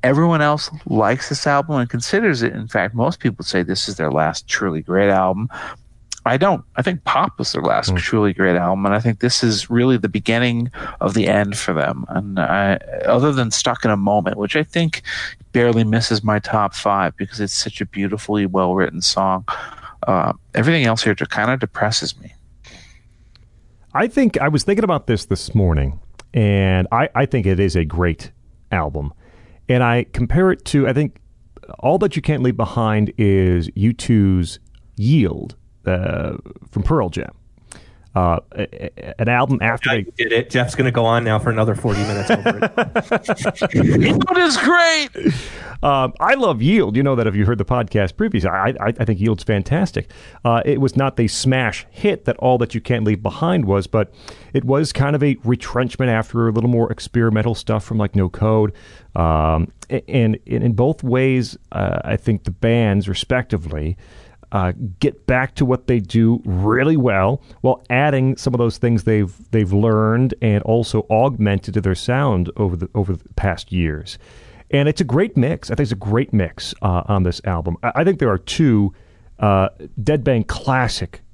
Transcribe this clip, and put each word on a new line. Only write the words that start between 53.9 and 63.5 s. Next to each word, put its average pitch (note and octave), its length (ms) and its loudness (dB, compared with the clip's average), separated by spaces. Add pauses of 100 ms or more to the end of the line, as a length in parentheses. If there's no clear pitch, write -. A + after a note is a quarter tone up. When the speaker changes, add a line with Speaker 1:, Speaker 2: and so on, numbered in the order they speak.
Speaker 2:
it C#3 120 0
was C#3 280 0
kind C#3+ 240 0
of C3+ 80 0
a C#3+ 180 2
retrenchment B2 680 -2
after A#2 360 0
a A2+ 60 0
little A#2 180 2
more A#2 220 2
experimental A2+ 640 0
stuff A2 260 -2
from, A2+ 160 -4
like, G#2 160 -2
No F#2+ 140 2
Code. G#2+ 440 2 (440)
Um, D#2+ 560 2 (180)
a-, - 180 -6
and, A2+ 380 2
and A#2+ 160 -2
in A#2+ 120 2
both B2+ 280 0
ways, B2+ 540 0 (160)
uh, F2+ 320 -2
I A2 120 -2
think - 280 -2
the F2+ 80 -4
bands, G#2 560 2
respectively, E2+ 880 -4 (560)